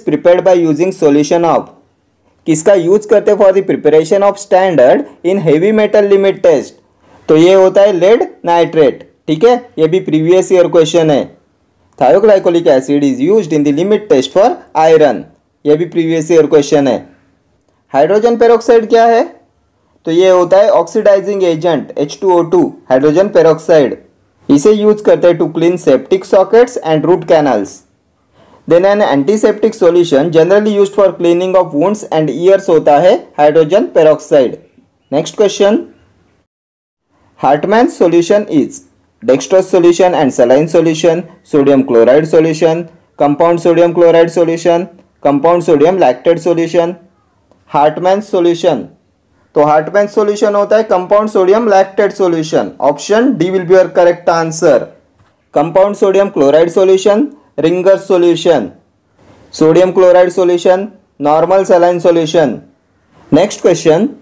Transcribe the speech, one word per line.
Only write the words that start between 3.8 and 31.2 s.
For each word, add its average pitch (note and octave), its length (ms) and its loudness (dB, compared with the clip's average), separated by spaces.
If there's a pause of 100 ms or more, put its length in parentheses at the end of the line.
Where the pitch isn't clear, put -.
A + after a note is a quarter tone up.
of G3 140 -4
standard F3+ 600 0 (200)
in F#3+ 220 -2
heavy E3 240 2 (100)
metal G#3 320 0
limit G3 320 0
test? D3 260 0 (580)
तो D#3 80 4
ये F3 160 4
होता F#3+ 280 4
है G3+ 120 2
लेड G3 340 0 (180)
नाइट्रेट। D#3+ 580 0 (240)
ठीक D#3 160 -4
है, A#3+ 120 4 (240)
ये D#3+ 80 2
भी F3+ 120 -2
प्रीवियस E3+ 520 0
ईयर F3 160 4
क्वेश्चन D#3+ 440 0
है। B2+ 120 0 (760)
Thioglycolic F3 680 2
acid C#3+ 360 0
is B2+ 220 -2
used F3+ 320 -2
in D3 80 0
the D3 100 0
limit G#3 340 -4
test - 280 0
for G#3+ 120 4 (260)
iron, D3+ 460 2 (440)
ये D3 100 2
भी E3+ 100 -2
प्रीवियस E3 460 -4
ईयर D#3+ 160 4
क्वेश्चन C#3+ 400 0
है। A2+ 100 -2 (960)
हाइड्रोजन G3+ 440 0
पेरोक्साइड A3+ 520 2
क्या A3+ 160 2
है? A#3 180 2 (840)
तो E3 60 -6
ये F3+ 180 2
होता F3+ 280 2
है G#3+ 140 2
ऑक्सीडाइजिंग G3 720 -2
एजेंट D#3+ 540 -2
एच D3 240 -6
टू F#3+ 120 0
ओ F3 160 2
टू, F3 120 2 (280)
हाइड्रोजन D3+ 480 0
पेरोक्साइड। D#3+ 600 0 (520)
इसे C#3+ 220 2
यूज़ G#3 320 0
करते F3 240 2
हैं E3+ 120 2
to D#3+ 180 -4
clean E3+ 280 0
septic D3 460 -2
sockets A3 460 2 (140)
and D#3 200 -2
root E3 220 -2
canals। B2+ 420 -2 (920)
Then F3 260 2
an G#3 160 0
antiseptic G#3 720 -2
solution E3+ 500 0
generally G3+ 480 0
used G3 200 -2
for G3 200 2
cleaning F3 420 -2